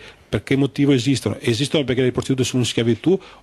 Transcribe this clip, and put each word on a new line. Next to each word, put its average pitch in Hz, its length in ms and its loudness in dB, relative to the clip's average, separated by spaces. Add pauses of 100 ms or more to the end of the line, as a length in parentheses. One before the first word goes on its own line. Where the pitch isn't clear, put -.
(280)
per 110 140 -2
che 139 140 0
motivo 139 360 2
esistono? 123 480 0
Esistono 131 440 0
perché 123 180 0
le 123 100 2
prostitute 131 320 -2
sono 127 180 -2
in 113 60 -2
schiavitù 120 500 0 (240)